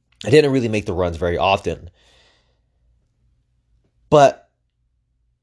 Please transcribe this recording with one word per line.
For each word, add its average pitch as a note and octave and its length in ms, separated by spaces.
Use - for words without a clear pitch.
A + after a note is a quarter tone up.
I G#2+ 60
didn't D3 200
really C3 160
make G#2+ 200
the G2+ 60
runs F2 260
very F2 200
often. F2 520
But - 400